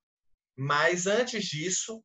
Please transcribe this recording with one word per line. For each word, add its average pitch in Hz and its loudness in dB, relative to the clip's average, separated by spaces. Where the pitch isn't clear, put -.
mas 160 2
antes 220 0
disso, 175 -4